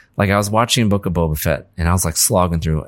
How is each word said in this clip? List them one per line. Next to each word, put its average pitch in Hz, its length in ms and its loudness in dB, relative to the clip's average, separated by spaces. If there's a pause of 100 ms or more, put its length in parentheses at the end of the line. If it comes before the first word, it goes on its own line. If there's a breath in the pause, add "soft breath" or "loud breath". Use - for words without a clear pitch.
(160 soft breath)
Like, 101 140 0
I 101 60 2
was 101 140 0
watching 113 400 2
Book 98 160 0
of 87 80 -2
Boba 80 240 0
Fett - 400 -2
and 82 100 0
I 87 40 2
was, 92 120 0
like, 82 120 -2
slogging 90 440 2
through 78 280 -2